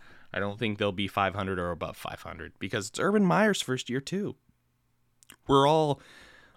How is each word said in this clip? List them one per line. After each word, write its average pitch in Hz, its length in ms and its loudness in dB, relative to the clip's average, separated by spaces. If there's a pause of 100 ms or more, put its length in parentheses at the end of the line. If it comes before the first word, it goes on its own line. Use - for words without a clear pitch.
(340)
I 92 60 -4
don't 101 180 -2
think 107 200 0
they'll 104 140 2
be 95 160 -2
five 95 280 0
hundred 95 240 -2
or 87 100 -2
above 82 280 -6
five - 260 -10
hundred 82 340 -12
because 101 320 -6
it's - 100 -8
Urban 202 260 2
Meyer's 190 360 2
first 131 300 -4
year 131 100 -2
too. 180 340 -6 (1120)
We're 139 200 6
all 156 340 2 (560)